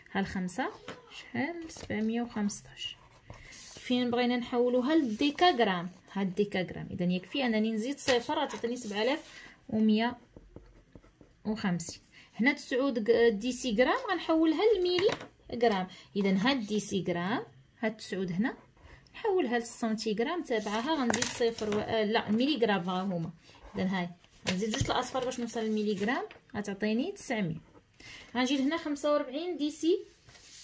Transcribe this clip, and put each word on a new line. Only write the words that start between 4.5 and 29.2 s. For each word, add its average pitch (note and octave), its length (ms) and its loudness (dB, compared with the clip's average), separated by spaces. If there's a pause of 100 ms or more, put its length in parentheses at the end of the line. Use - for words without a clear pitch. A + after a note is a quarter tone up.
للديكاغرام. A#3+ 960 4 (220)
ها G3 100 -2
الديكاغرام. F3+ 680 -2
إذا F3+ 140 -4
يكفي F#3 420 -2
أنني A3 260 2
نزيد A#3 260 -2
صفر، C4+ 400 0
غتعطيني A#3+ 380 -4
سبعة G#3+ 260 -4
آلاف - 500 -4 (160)
ومية A3 480 4 (1300)
وخمسين. G3 560 -2 (340)
هنا B3+ 180 4
تسعود B3 580 0
غ-، A#3 180 8
ديسيغرام B3 720 2 (120)
غنحولها D#4+ 500 2 (140)
للميلي F4+ 360 2 (520)
غرام. G3 240 2 (300)
إذا G3 140 2
ها G3 220 4
الديسيغرام، G3+ 880 -2 (380)
ها A3+ 80 0
تسعود F#3+ 440 -4
هنا، A#3 220 0 (600)
نحولها E4+ 440 2
للسنتيغرام A#3 840 -2
تبعها، A3+ 520 0
غنزيد A#3+ 300 2
صفر A3+ 520 0
و-، G#3+ 40 2
آه، A3 240 0
لا، G#3 240 0
الميلي A#3 380 2
غرام F#3+ 220 0
ها F#3 140 -2
هما. E3+ 280 -4 (440)
إذا F#3+ 100 -2
هاي F#3 240 0 (420)
غنزيد G3 200 -2
جوج C4+ 200 0
الأصفار B3 340 0
باش B3 160 -4
نوصل A#3 200 -4
للميلي G#3+ 440 0
غرام، D4 200 0 (320)
غتعطيني G#3+ 560 -2
تسعمية. G#3+ 480 -2 (720)
غنجي B3+ 220 2
لهنا C#4 200 2
خمسة D4+ 360 0
وربعين D4 440 -2